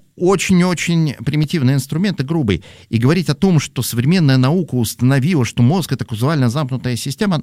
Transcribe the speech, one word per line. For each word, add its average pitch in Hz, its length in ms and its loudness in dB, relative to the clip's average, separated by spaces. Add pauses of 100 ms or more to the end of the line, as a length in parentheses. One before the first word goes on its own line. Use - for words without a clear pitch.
(140)
очень-очень 175 1000 0 (100)
примитивный 147 480 0
инструмент 156 480 -2
и 135 40 -2
грубый. 131 380 -2 (280)
И 113 80 0
говорить 151 320 2
о 143 40 -2
том, 180 240 2
что - 220 -4
современная 135 560 2
наука 139 380 0
установила, 127 720 0
что - 160 0
мозг — 147 300 2
это 131 120 -6
казуально 127 460 0
замкнутая 127 460 -4
система, 151 460 -2